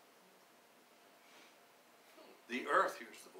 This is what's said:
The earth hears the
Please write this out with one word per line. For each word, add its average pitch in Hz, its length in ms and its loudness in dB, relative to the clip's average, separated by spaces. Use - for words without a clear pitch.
The 127 200 -2
earth 180 300 6
hears 110 240 -12
the - 160 -16